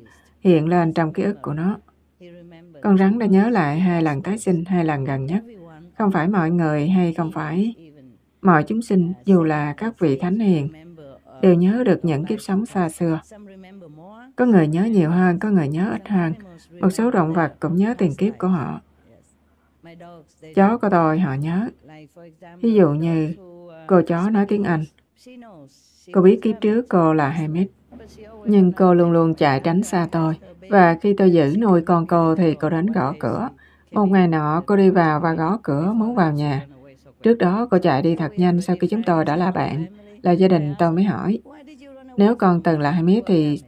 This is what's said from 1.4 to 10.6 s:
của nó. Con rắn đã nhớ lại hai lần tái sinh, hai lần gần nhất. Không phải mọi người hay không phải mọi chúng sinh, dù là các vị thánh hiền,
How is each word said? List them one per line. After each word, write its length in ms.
của 120
nó. 240
Con 160
rắn 200
đã 80
nhớ 240
lại 300
hai 220
lần 200
tái 160
sinh, 260
hai 200
lần 200
gần 220
nhất. 180
Không 120
phải 180
mọi 220
người 380
hay 260
không 180
phải 420
mọi 220
chúng 180
sinh, 300
dù 200
là 280
các 260
vị 200
thánh 200
hiền, 300